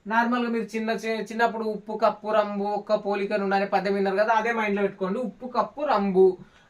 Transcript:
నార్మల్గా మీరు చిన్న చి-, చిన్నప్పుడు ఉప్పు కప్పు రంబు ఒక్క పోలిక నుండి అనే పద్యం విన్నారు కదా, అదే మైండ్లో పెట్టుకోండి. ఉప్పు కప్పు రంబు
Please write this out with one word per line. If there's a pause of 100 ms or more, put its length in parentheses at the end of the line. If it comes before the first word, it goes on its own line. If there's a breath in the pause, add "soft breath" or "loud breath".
నార్మల్గా
మీరు
చిన్న
చి-,
చిన్నప్పుడు
ఉప్పు
కప్పు
రంబు
ఒక్క
పోలిక
నుండి
అనే
పద్యం
విన్నారు
కదా,
అదే
మైండ్లో
పెట్టుకోండి.
ఉప్పు
కప్పు
రంబు (320 loud breath)